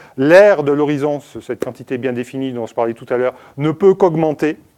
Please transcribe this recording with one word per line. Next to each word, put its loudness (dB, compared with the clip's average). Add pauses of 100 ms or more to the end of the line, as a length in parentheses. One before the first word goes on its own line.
(160)
l'air 6
de -2
l'horizon, -2
ce, -18
cette -10
quantité -10
bien -4
définie -8
dont -8
je -14
parlais -2
tout -20
à -2
l'heure, -2 (240)
ne -2
peut 4
qu'augmenter. 0 (220)